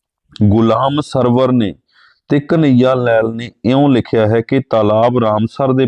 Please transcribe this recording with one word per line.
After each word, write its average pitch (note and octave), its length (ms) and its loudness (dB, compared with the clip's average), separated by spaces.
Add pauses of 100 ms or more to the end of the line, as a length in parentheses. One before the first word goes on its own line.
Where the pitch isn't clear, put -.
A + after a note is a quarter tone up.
(420)
ਗੁਲਾਮ A2+ 580 0
ਸਰਵਰ B2+ 520 0
ਨੇ G#2+ 220 -2 (540)
ਤੇ C#3+ 120 0
ਕਨ੍ਹੱਈਆ C3+ 540 2
ਲਾਲ A2+ 400 0
ਨੇ A#2 160 -12 (140)
ਇਉਂ C#3 240 2
ਲਿਖਿਆ A2+ 380 0
ਹੈ A2+ 140 0
ਕਿ C3+ 200 -2 (100)
ਤਾਲਾਬ A2+ 480 0
ਰਾਮਸਰ A2+ 540 -2
ਦੇ C3 160 0